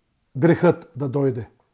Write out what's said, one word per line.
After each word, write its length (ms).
грехът 600
да 120
дойде. 420